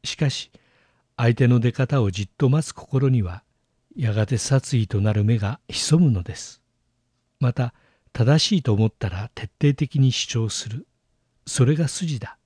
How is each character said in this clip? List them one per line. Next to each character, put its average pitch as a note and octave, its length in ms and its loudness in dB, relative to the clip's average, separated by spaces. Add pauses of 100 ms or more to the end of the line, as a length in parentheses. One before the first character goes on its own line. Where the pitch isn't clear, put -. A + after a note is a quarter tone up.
し - 120 -8
か C#3+ 140 0
し、 - 200 -10 (640)
相 A#2 180 4
手 B2 140 2
の B2 120 4
出 A#2+ 120 0
方 C3 300 0
を G2 80 2
じ G2 120 -8
っ F#2+ 60 -6 (100)
と C#3 100 2
待 D3+ 180 0
つ - 60 -14
心 C3+ 360 -2
に B2+ 140 2
は、 F2+ 200 -8 (540)
や A#2+ 160 -2
が G#2+ 140 0
て B2 120 -2
殺 - 380 0
意 A2 100 2
と G2+ 140 -2
な G#2+ 120 2
る G2+ 120 2
目 A2+ 140 2
が G#2 300 -4
潜 - 320 0
む D#3 100 4
の F#2 120 0
で - 140 -10
す。 - 260 -20 (760)
ま B2 120 0
た、 A#2+ 220 -4 (380)
正 C#3 340 2
し G3+ 120 2
い C#3 40 0
と A2+ 100 0
思 G#2+ 140 4
っ G#2+ 40 0
た - 180 -8
ら F#2 260 -8
徹 - 160 -14 (100)
底 C#3+ 140 2
的 D3 240 -4
に C3 140 4
主 - 140 -6
張 A2+ 220 -4
す - 200 -8
る。 A#2+ 180 -12 (600)
そ - 180 2
れ C#3+ 100 2
が D#3 140 -2
筋 D#3 320 -6
だ。 - 260 -18